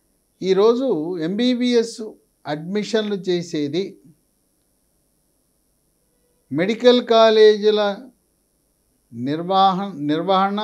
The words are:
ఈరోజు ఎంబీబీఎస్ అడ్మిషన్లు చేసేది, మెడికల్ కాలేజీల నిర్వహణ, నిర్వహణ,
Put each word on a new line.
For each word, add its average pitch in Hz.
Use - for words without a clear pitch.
ఈరోజు 190
ఎంబీబీఎస్ 233
అడ్మిషన్లు 202
చేసేది, 175
మెడికల్ 226
కాలేజీల 214
నిర్వహణ, 185
నిర్వహణ, 185